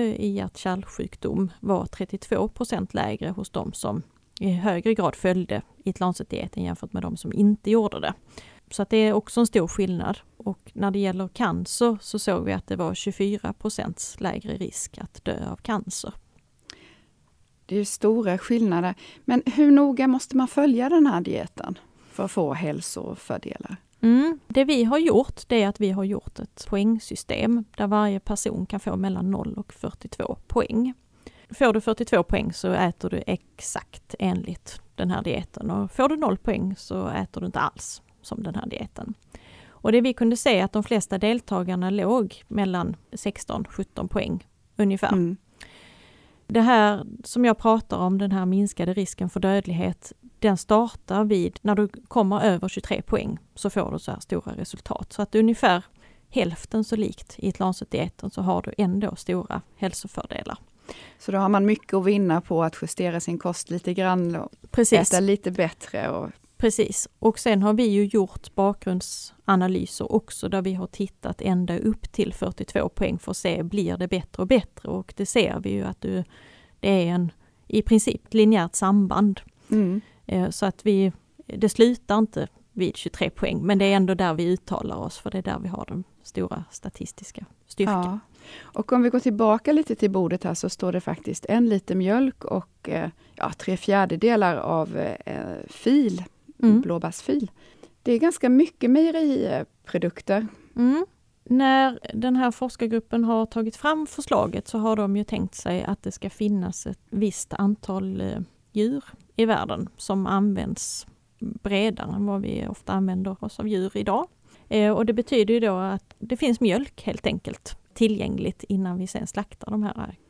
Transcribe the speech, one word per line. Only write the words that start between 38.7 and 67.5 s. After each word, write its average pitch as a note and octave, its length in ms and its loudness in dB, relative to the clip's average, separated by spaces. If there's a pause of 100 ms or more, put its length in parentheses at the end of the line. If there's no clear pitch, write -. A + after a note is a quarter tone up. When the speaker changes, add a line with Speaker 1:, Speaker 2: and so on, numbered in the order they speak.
Speaker 1:
Och - 240 -2
det A#3+ 100 6
vi B3+ 120 2
kunde A#3 240 2
se A3 220 4
är F#3+ 60 2
att - 80 -4
de G#3 100 0
flesta G3+ 340 -2
deltagarna F#3 720 -2
låg G3+ 580 0
mellan F3+ 480 -2 (180)
sexton, - 560 -6
sjutton - 380 -8
poäng - 400 -4 (300)
ungefär. G3 340 2
Speaker 2:
Mm. F3+ 260 0 (1080)
Speaker 1:
Det A3+ 140 4
här G#3+ 440 6 (180)
som B3 220 0
jag A3+ 120 6
pratar A3 400 2
om, F#3 200 2
den G3 140 -2
här F#3+ 140 0
minskade F#3 480 0
risken F#3 360 -4
för - 100 -6
dödlighet, F#3 760 0 (260)
den G3 180 4
startar G#3+ 640 2
vid, F#3 380 0
när G#3 140 2
du G#3 120 2 (200)
kommer G3+ 340 2
över F#3+ 260 2
tjugotre - 340 -4
poäng - 360 -2 (180)
så - 140 -4
får - 220 -2
du - 80 -6
så - 120 -10
här - 80 -10
stora - 360 -6
resultat. - 580 -10
Så - 80 -4
att G3+ 140 -2
ungefär A3 480 4 (460)
hälften G#3 540 -2
så A3+ 120 -4
likt - 440 -6
i - 80 -6
Eat F#3 120 -4
Lancet-dieten - 720 -4
så - 120 -8
har F3+ 200 0
du - 160 -10
ändå G3 380 0
stora - 460 -6 (140)
hälsofördelar. - 840 -8 (640)
Speaker 2:
Så - 120 -8
då G3 60 0
har G3 120 2
man G3+ 160 4
mycket G#3 280 0
att F#3+ 120 2
vinna F#3 360 4
på E3 220 0
att D#3+ 180 -2
justera E3+ 380 -4
sin E3+ 180 -4
kost - 320 -6
lite F3 240 -4
grann F#3 420 0
och - 160 -8 (200)
Speaker 1:
Precis. A3 420 6
Speaker 2:
äta F3+ 60 6
lite G3 320 2
bättre - 580 -4
och - 200 -6 (280)
Speaker 1:
Precis. - 500 0 (120)
Och A3 200 2
sen G#3 220 4